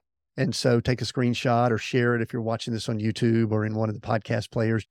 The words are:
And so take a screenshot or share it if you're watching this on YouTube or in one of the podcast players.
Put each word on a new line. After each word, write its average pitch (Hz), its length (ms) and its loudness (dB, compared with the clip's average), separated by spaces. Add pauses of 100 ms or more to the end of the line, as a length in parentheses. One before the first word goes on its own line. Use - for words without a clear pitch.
(380)
And 123 160 0
so 120 260 4
take 120 200 0
a 113 60 -4
screenshot 120 640 0
or 110 80 2
share 120 360 0
it 117 60 0
if 110 120 -6
you're 120 100 -4
watching 113 320 -4
this 110 160 -6
on 110 80 -2
YouTube 113 540 2
or 107 120 0
in 107 100 -4
one 110 140 -2
of 107 60 -4
the - 120 -14
podcast 113 440 -2
players. 113 400 0